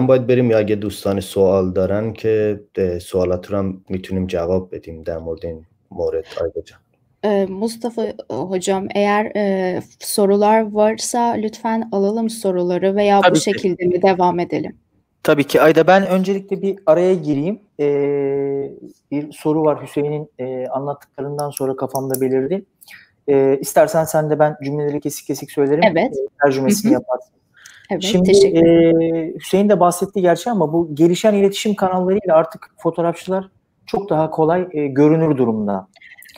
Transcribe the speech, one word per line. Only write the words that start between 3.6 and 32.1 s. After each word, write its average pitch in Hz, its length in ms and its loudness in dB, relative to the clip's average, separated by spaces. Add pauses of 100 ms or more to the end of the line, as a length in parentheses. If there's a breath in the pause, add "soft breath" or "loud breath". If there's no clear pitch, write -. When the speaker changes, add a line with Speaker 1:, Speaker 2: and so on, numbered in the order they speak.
Speaker 1:
می‌تونیم 92 380 -4
جواب 90 480 -4
بدیم 82 280 -16
در 82 140 -8
مورد 80 280 -10
این 82 200 -12 (260)
مورد، 80 340 -4 (160)
آیدا 82 280 -6
جان. - 100 -20 (440)
Speaker 2:
Ee, 202 220 0
Mustafa, 226 600 -6
e, 208 80 -10 (200)
hocam, 190 640 -4
eğer, 202 400 2
e, 190 460 -2 (180)
sorular 208 720 2
varsa 220 560 0
lütfen 226 640 -4
alalım 208 380 0
soruları 180 680 -2
veya 202 220 4
bu 196 40 6
Speaker 3:
Tabii 180 180 4
ki. - 40 -2
Speaker 2:
şekilde 185 420 -2
mi 180 160 0
devam 180 380 2
edelim? 165 380 -6 (460)
Speaker 3:
Tabii 151 200 4
ki. 135 180 2
Ayda, 160 260 6
ben 190 200 6
öncelikle 190 540 -2
bir 196 240 -4
araya 175 280 4
gireyim. 156 460 -2 (200)
Ee, 139 920 -2 (400)
bir 147 200 -6
soru 156 320 -2
var 147 200 0
Hüseyin'in, 147 460 -6 (100)
e, 127 280 -6
anlattıklarından 143 800 -8
sonra 135 260 -4
kafamda 131 460 -4
belirdi. 135 440 -2 (640 loud breath)
Ee, 135 320 4
istersen 160 420 2
sen 156 260 0
de 147 100 0
ben 151 240 2
cümleleri 147 360 -4
kesik - 280 -8
kesik 143 240 -8
söylerim. 147 320 2
Speaker 2:
Evet. 196 300 0
Speaker 3:
E, 135 140 -6 (160)
tercümesini 135 460 2
Speaker 2:
Hı - 0 -
hı. 294 40 4
Speaker 3:
yaparsın. - 400 -4 (580 loud breath)
Speaker 2:
Evet, 185 120 -2
Speaker 3:
Şimdi, 185 280 2
Speaker 2:
teşekkür 196 260 6
ederim. 165 440 6
Speaker 3:
e, 165 380 -2
Hüseyin 202 300 0
de 196 100 4
bahsetti 175 420 0
gerçi 175 300 2
ama 165 220 0
bu 170 220 -2
gelişen 175 380 2
iletişim 202 420 0
kanallarıyla 185 600 0